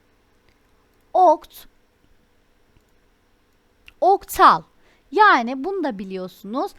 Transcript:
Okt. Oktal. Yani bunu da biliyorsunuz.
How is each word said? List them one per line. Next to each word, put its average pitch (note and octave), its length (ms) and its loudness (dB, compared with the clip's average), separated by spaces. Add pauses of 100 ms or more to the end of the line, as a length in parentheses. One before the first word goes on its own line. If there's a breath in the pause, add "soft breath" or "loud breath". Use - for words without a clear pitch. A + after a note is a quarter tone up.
(1120)
Okt. E4 520 0 (2250)
Oktal. D#4+ 640 2 (500 soft breath)
Yani C#4 520 0
bunu F#4+ 200 -8
da A3+ 140 -6
biliyorsunuz. G3 800 -12